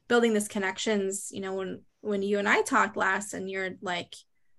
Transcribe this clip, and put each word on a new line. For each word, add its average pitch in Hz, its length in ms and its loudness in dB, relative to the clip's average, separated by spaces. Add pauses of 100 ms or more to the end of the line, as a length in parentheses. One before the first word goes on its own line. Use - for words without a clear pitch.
building 233 240 6
this 208 160 2
connections, 196 840 -2
you 196 100 -8
know, 190 100 -6
when, 185 300 -6 (180)
when 202 220 -2
you 202 160 0
and 202 100 0
I 349 140 4
talked 208 340 2
last 190 380 0
and 190 160 -8
you're 190 220 -4 (100)
like, 175 320 -6 (440)